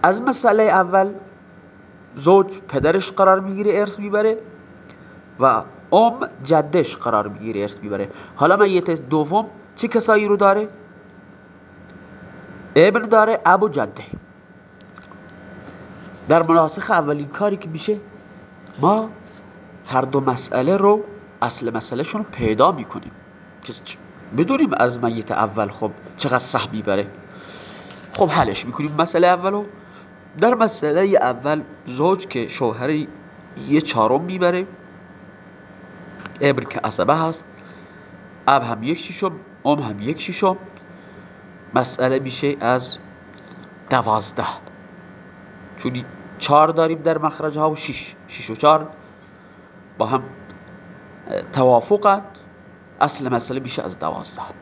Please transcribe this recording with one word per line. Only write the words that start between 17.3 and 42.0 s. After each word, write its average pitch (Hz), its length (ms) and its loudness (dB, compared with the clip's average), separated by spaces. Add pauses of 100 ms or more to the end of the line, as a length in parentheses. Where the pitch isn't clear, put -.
که 180 120 -14
می‌شه، 165 280 -4 (840)
ما 214 280 2 (800)
هر 131 140 2
دو 135 180 0
مسئله 135 580 0
رو، 208 260 4 (380)
اصل 117 360 -4
مسئله 123 260 -4
شون 208 200 -6
رو - 80 -10
پیدا 120 400 4
می‌کنیم - 400 -10 (520)
که 120 100 -16
چ-، - 240 -16 (400)
بدونیم 233 360 2
از 123 300 0
میت 113 280 -4
اول 104 360 -2
خب 101 240 -6 (260)
چقدر 123 220 0
سهم 107 320 -2
می‌بره. 101 360 -2 (1080)
خب 180 160 2
حلش 135 360 -2
می‌کنیم 147 320 -6
مسئله 170 300 2
اول 180 240 2
رو. 202 140 -4 (760)
در 240 140 4
مسئلهٔ 196 600 0
اول 131 460 0 (240)
زوج 170 420 -2
که 120 200 -6
شوهر 120 420 -4 (800)
یه 151 140 4
چهارم 117 380 2
می‌بره، 180 460 -2 (1700)
ابن 139 220 2
که - 160 -8
عصبه 110 360 0
هست، 160 300 -4 (1040)
اب 131 160 4
هم 113 200 -6
یک 156 140 -2
شیشم، 180 340 -6 (340)
ام 143 140 2
هم 107 200 -8
یک 127 220 -6
شیشم، 190 360 -2 (1160)
مسئله 127 440 0